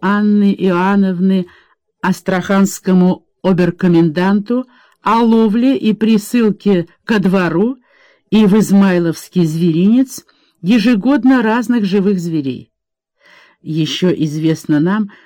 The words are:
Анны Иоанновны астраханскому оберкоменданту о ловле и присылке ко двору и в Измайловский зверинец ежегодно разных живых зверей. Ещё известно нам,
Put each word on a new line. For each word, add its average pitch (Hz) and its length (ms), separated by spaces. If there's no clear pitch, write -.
Анны 208 540
Иоанновны 190 920
астраханскому 185 1300
оберкоменданту 180 1200
о 226 200
ловле 226 540
и 220 160
присылке 208 960
ко 226 140
двору 185 580
и 214 160
в 196 120
Измайловский 180 840
зверинец 175 800
ежегодно 247 800
разных 226 420
живых 196 360
зверей. 143 480
Ещё 160 480
известно 156 680
нам, 202 300